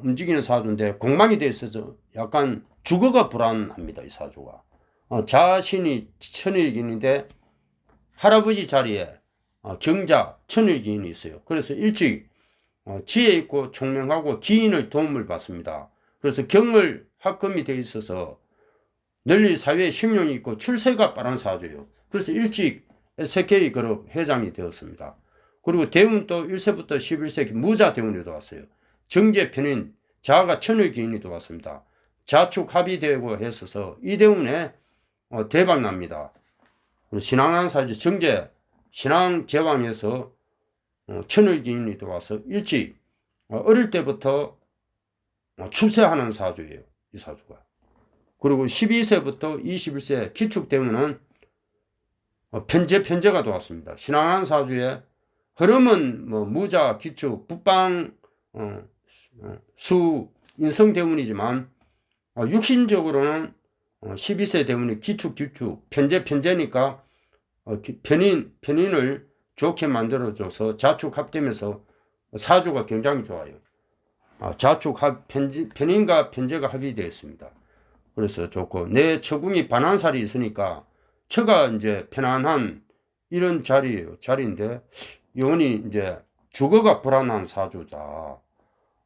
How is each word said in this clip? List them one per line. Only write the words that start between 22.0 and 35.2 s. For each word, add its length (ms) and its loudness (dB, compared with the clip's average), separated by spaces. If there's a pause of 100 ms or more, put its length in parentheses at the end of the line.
그래서 220 -4
일찍 560 -2 (300)
에스케이 540 2
그룹 380 -4
회장이 440 -2
되었습니다. 600 -12 (480)
그리고 260 2
대운도 560 4
일 120 -6
세부터 400 -2
십일 320 -4
세 160 -2
무자 480 2
대운이 300 -4
들어왔어요. 400 -14 (440)
정제 440 4
편인 420 -4 (280)
자아가 380 4
천일 320 2
기인이 280 -4
들어왔습니다. 640 -14 (400)
자축 500 2
합의되고 640 -2
했어서 680 -10
이 140 -4
대운에, 560 4 (560)